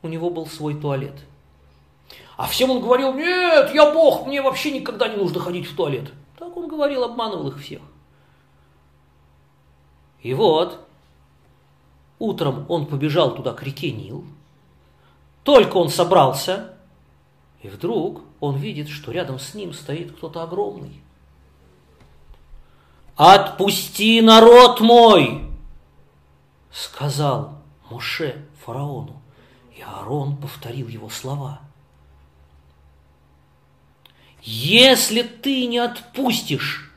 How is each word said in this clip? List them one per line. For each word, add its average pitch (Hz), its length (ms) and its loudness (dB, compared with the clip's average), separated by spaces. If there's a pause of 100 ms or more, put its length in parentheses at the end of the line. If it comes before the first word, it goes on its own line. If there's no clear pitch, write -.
у 165 60 -12
него 165 220 -6
был 160 160 -10
свой 151 340 -8
туалет. 139 340 -6 (1200)
А - 100 -8
всем 262 240 -2
он 247 100 -2
говорил: 262 340 0
«Нет, 339 580 0
я 302 200 6
бог, 311 340 2
мне 277 160 -6
вообще 269 300 -4
никогда 233 360 -6
не 220 80 -8
нужно 175 240 -4
ходить 175 260 -8
в - 100 -16
туалет». 143 360 -6 (260)
Так 349 180 -18
он 339 120 -12
говорил, 285 360 -4
обманывал 220 440 -8
их - 140 -14
всех. - 180 -18 (2500)
И 123 140 -6
вот, 160 520 0 (1300)
утром 147 500 -6
он 160 180 -4
побежал 147 480 -2
туда, 123 180 -10
к - 100 -16
реке 139 300 -8
Нил. 107 320 -14 (1200)
Только 254 320 6
он 165 120 2
собрался, 180 840 0 (880)
и 104 60 -20
вдруг 175 540 -6 (180)
он 143 160 -4
видит, 147 320 -8
что - 240 -14
рядом 131 260 -8
с - 160 -16
ним 190 180 -12
стоит 165 400 -12
кто-то 165 300 -14
огромный. 185 580 -10 (2250)
«Отпусти 202 1040 4
народ 233 600 10
мой!» 220 680 6 (1300)
сказал 143 840 -6 (300)
Моше 139 560 -8 (200)
фараону. 131 580 -10 (540)
И - 60 -20
Аарон 139 540 -8
повторил 131 520 -14
его 110 200 -16
слова. 139 520 -12 (2750)
«Если 214 800 2
ты 254 440 -4
не 240 120 -4
отпустишь - 1200 -6